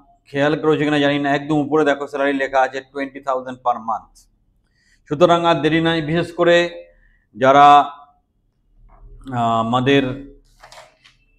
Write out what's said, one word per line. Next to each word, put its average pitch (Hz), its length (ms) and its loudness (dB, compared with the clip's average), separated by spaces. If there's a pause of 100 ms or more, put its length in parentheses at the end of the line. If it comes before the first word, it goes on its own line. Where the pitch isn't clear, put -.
(260)
খেয়াল 143 340 -2
করেছো 151 240 0
কিনা 147 140 0
জানি 143 200 0
না, 143 160 -2
একদম 147 300 -2
উপরে 151 200 0
দেখো 143 220 -2
স্যালারি 139 260 -4
লেখা 135 280 -2
আছে 131 200 -4 (100)
twenty 139 360 -12
thousand 127 380 -8
per 120 120 -2 (120)
month। - 400 -10 (800)
সুতরাং 170 360 2
আর 165 180 0
দেরি 156 180 0
নাই, 165 220 -2
বিশেষ 160 300 -6
করে 175 540 0 (500)
যারা, 143 540 6 (1500)
আহ, 113 300 -2
আমাদের 127 680 -2 (1080)